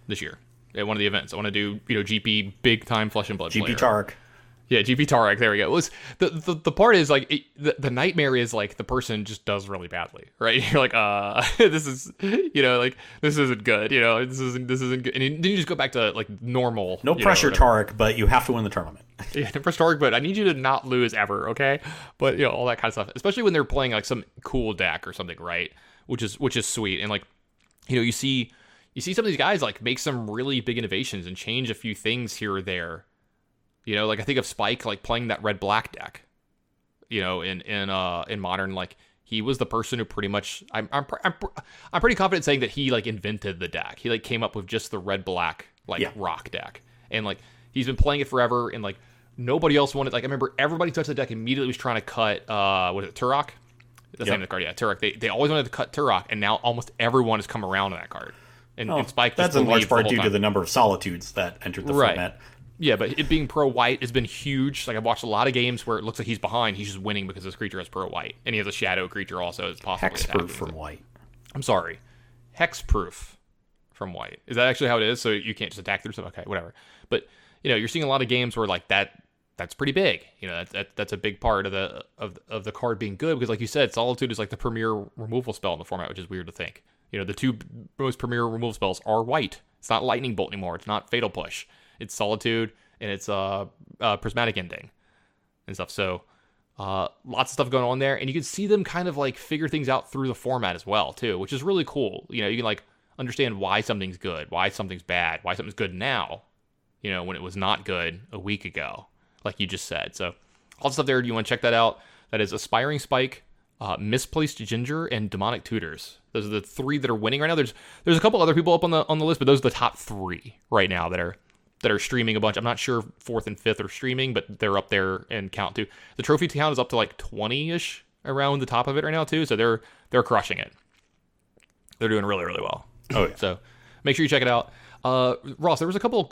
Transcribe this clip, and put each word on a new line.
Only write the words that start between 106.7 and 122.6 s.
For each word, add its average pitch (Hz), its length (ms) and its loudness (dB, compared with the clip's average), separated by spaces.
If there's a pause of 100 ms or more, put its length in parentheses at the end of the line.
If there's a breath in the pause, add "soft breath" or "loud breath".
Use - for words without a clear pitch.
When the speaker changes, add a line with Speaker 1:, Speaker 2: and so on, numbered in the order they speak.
Speaker 1:
you 104 80 -6
know, 92 140 -4
when 92 120 -8
it 65 60 -10
was 90 160 -10
not 98 260 0
good 87 360 -4 (120)
a 110 60 -12
week 101 260 -4
ago, 78 440 -8 (360)
like - 160 -6
you 101 60 0
just 90 200 -6
said. - 300 -6
So, 87 200 -6 (480)
lots 143 40 2
of 131 60 -2
stuff 143 140 0
there. 127 160 4
You 120 100 -2
wanna 113 120 -2
check 120 160 -2
that 117 120 4
out. 113 260 4 (300 soft breath)
That 107 120 0
is 101 120 -2
Aspiring 131 460 0
Spike, 131 440 0 (380)
uh, 98 180 -4
Misplaced 131 600 -2
Ginger, 123 480 -4
and 107 240 -4
Demonic 101 320 -2
Tutors. 85 560 -8 (140)
Those 107 120 -2
are 104 40 -6
the 104 120 -2
three 139 380 -4
that 131 100 0
are 117 60 2
winning 113 260 0
right 156 60 2
now. 165 80 2
There's, 139 180 0 (300 loud breath)
there's 170 140 6
a 165 40 4
couple 214 180 6
other 165 140 8
people 170 200 4
up 165 100 4
on 170 80 2
the, 160 160 4
on 156 100 2
the 156 80 0
list, 160 140 2
but 131 80 2
those 135 140 8
are - 20 -10
the 123 80 4
top - 260 0
three 95 600 -10 (120)
right 95 220 4
now 87 180 -2
that 87 100 -2
are, 87 160 -4 (460)
that 117 100 4
are 101 80 4
streaming 113 360 0
a 107 40 0
bunch. 104 180 2
I'm 113 60 -4